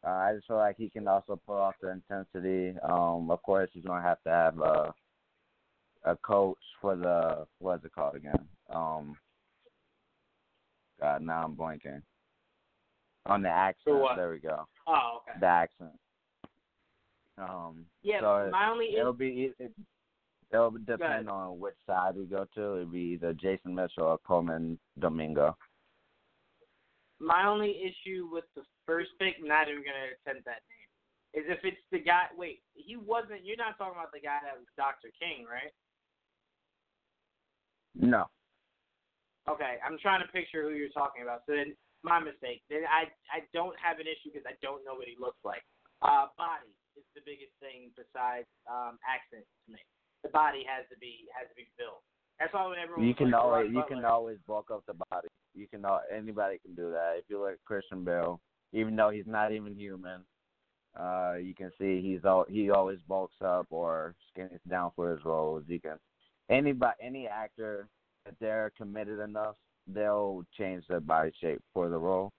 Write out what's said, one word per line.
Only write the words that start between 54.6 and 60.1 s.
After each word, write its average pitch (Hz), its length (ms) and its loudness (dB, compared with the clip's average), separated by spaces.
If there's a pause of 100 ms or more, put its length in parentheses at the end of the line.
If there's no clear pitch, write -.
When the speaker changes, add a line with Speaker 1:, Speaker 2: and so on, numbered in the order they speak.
Speaker 1:
up 104 140 -8
the 101 80 -12 (160)
body. 87 180 -6 (280)
You 101 120 -14
can 104 160 -14
al-, 98 260 0
anybody 104 500 -4
can 92 160 -20
do 85 160 -6
that. 85 260 -2
If 90 100 -10
you 101 140 -6
look 98 120 -4
at - 120 -18
Christian 95 400 -8
Bale, 87 340 0 (320)
even 110 240 0
though 107 140 6
he's 104 180 -6
not 110 240 0
even 104 240 -8
human, 92 480 -14 (720)